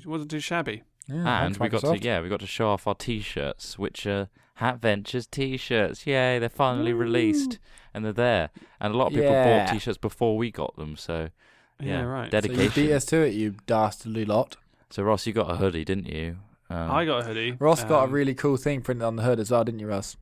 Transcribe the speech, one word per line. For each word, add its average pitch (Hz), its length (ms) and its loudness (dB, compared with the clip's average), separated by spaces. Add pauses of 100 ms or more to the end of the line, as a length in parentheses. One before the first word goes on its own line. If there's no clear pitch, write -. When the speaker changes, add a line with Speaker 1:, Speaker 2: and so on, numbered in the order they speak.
Speaker 1:
it - 40 -16
wasn't 151 240 -6
too 151 100 -4
shabby. 131 420 -4 (260)
Speaker 2:
Yeah, 135 80 -6
Speaker 3:
And 98 400 0
Speaker 2:
thanks, 104 40 -4
Speaker 3:
we 101 80 0
got 107 140 0
to, 139 60 0
Speaker 2:
Microsoft. 160 160 0
Speaker 3:
yeah, 107 160 0
we 85 80 -6
got 98 120 -2
to 98 60 -10
show 110 240 0
off 98 160 0
our 101 80 0
t-shirts, - 840 -6
which - 280 -6
are 98 220 -2 (260)
Hat 120 260 -2
Ventures 107 460 0
t-shirts. 131 800 -2
Yay, 127 320 2
they're 117 100 0
finally 127 460 0
Speaker 1:
Woo. 117 60 0
Speaker 3:
released, 269 580 2 (360)
and 110 100 -6
they're 107 80 -4
there. 107 380 2 (300)
And 107 140 -2
a - 20 2
lot 135 120 2
of 151 60 -2
people 143 160 4
bought 131 160 6
Speaker 2:
Yeah. 101 260 4
Speaker 3:
t-shirts 104 260 -2
before 110 380 0
we 113 140 -2
got - 260 -6
them, 78 200 -10
so 82 320 -6 (500)
Speaker 1:
Yeah, 139 80 -8
Speaker 3:
yeah, 92 160 -2
Speaker 1:
right. 123 280 -6
Speaker 2:
So 107 80 2
you 104 40 2
Speaker 3:
dedication. 110 440 2
Speaker 2:
beat 151 60 4
us 139 140 2
to 160 160 2
it, 120 120 2
you 107 220 -2 (100)
dastardly 110 580 0
lot. 107 320 2 (340)
Speaker 3:
So 98 140 -6
Ross, 104 220 2
you 113 60 -4
got 101 180 0
a 85 60 0
hoodie, 82 280 0
didn't 95 240 -2
you? 82 300 -6 (300)
Um, 82 220 -4
Speaker 1:
I 160 140 2
got 135 160 0
a 120 40 -4
hoodie. 113 340 -4
Speaker 2:
Ross 151 260 4
got 147 160 4
a 131 40 6
Speaker 1:
Um, 131 60 -2
Speaker 2:
really 135 240 2
cool 139 220 0
thing 135 260 -2
printed 120 220 -4
on 113 120 0
the 110 60 -2
hood 120 160 2
as 110 140 -2
well, 117 120 4
didn't 113 160 -6
you, 107 60 -8
Ross? 101 360 -4